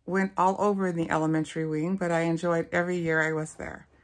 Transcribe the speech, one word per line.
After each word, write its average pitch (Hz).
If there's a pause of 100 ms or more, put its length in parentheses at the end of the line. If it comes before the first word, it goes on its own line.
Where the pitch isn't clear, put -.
went 190
all 190
over 196
in 170
the 165
elementary 160
wing, 156
but 175
I 165
enjoyed 165
every 175
year 160
I 160
was 156
there. - (180)